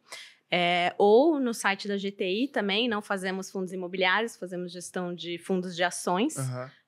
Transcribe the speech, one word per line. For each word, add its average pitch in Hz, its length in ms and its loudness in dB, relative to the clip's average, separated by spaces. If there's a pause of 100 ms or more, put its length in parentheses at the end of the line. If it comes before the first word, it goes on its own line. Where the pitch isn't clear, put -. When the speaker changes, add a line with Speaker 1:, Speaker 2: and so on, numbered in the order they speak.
(540)
Speaker 1:
É, 175 440 2
ou 269 420 6
no 233 140 0
site 202 340 0
da 202 80 -2
G 196 160 -4
T 202 160 -4
I 220 180 0
também, 208 400 0
não 214 140 -2
fazemos 190 500 -4
fundos 185 220 -6
imobiliários, 185 640 0
fazemos 180 340 -8
gestão 175 440 -6
de 170 240 -8
fundos 180 360 -2
de 175 80 0
ações. 185 540 0
Speaker 2:
Aham. 127 340 -6 (180)